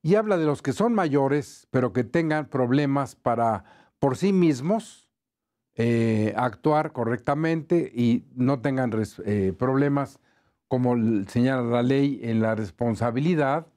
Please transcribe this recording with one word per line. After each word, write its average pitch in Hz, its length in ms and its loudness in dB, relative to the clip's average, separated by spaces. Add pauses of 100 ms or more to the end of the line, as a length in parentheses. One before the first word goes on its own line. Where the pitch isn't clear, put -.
Y 165 140 2
habla 214 200 2
de 165 100 0
los 147 160 0
que 139 120 -2
son 233 200 0
mayores, 143 760 0
pero 127 220 0
que 127 100 0
tengan 156 460 -2
problemas 139 640 0
para, 113 480 -2 (340)
por 131 200 0
sí 196 160 0
mismos, 175 760 0 (680)
eh, 113 600 2
actuar 151 560 0
correctamente 156 1040 -2
y 120 300 2 (100)
no 127 240 0
tengan 131 320 -2
res-, 110 340 -4
eh, 101 320 0
problemas, 135 600 0 (480)
como 123 280 0
l-, 110 340 0
señala 127 320 0
la 120 200 0
ley, 135 400 0
en 113 200 0
la 110 140 0
responsabilidad. 123 1200 -2